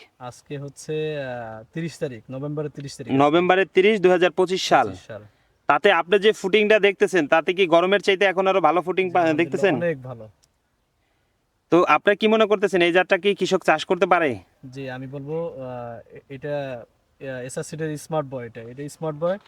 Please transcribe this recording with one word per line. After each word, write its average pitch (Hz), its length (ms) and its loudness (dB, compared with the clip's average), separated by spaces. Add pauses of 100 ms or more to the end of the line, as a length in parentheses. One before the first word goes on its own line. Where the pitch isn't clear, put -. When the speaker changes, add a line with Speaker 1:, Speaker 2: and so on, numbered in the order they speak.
(200)
Speaker 1:
আজকে 127 380 -16
হচ্ছে, 151 600 -8
আহ, 120 460 -12 (100)
তিরিশ 165 260 -8
তারিখ, 123 320 -10
নভেম্বরের 147 380 -8
তিরিশ 143 280 -16
তারিখ। 120 180 -8
Speaker 2:
নভেম্বরের 175 580 4
তিরিশ, 202 260 4
দুই 180 120 4
হাজার 180 200 2
পঁচিশ 180 380 -2
সাল। 135 180 4
Speaker 1:
পঁচিশ 95 200 -14
সাল। 104 140 -14 (460)
Speaker 2:
তাতে 151 240 4
আপনি 170 280 2
যে 208 120 4
ফুটিংটা 208 480 2
দেখতেছেন, 185 480 0
তাতে 160 260 2
কি 180 140 2
গরমের 180 320 4
চাইতে 196 260 0
এখন 190 220 0
আরো 190 140 2
ভালো 160 200 4
ফুটিং 180 280 -2
পা-, 175 100 0
Speaker 1:
আলহামদুলিল্লাহ, 165 320 0
Speaker 2:
দেখতেছেন? 180 240 2
Speaker 1:
অনেক 156 260 -4
ভালো। 117 280 -16 (1400)
Speaker 2:
তো 170 140 6
আপনি 160 320 2
কি 220 120 0
মনে 220 180 4
করতেছেন 196 360 0
এই 170 100 2
জাতটা 185 260 2
কি 190 180 0
কৃষক 180 280 -2
চাষ 156 220 2
করতে 185 200 0
পারে? 165 340 2 (320)
Speaker 1:
জি, 135 180 -12
আমি 131 180 -12
বলবো, 143 400 -10
আহ, 123 720 -14
এ-, - 20 -20 (100)
এটা, 139 560 -10 (360)
আহ, 139 60 -14
এসআর 131 360 -10
সিডের 156 340 -10
স্মার্ট 151 300 -6
বয় 127 180 -12
এটা, 117 160 -16
এটা 127 280 -14
স্মার্ট 156 280 -10
বয়। 175 200 -4 (100)